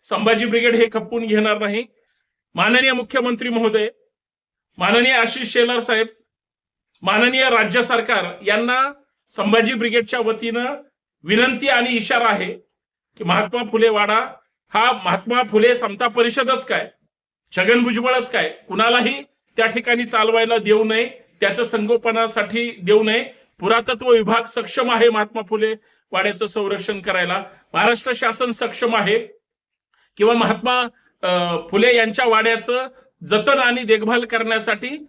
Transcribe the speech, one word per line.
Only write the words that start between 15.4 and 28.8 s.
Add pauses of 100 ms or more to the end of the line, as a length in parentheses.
फुले
समता
परिषदच
काय, (680)
छगन
भुजबळच
काय, (180)
कुणालाही (340)
त्या
ठिकाणी
चालवायला
देऊ
नये, (320)
त्याचं
संगोपनासाठी (120)
देऊ
नये. (360)
पुरातत्व
विभाग
सक्षम
आहे
महात्मा
फुले (360)
वाड्याचं
संरक्षण
करायला, (300)
महाराष्ट्र
शासन
सक्षम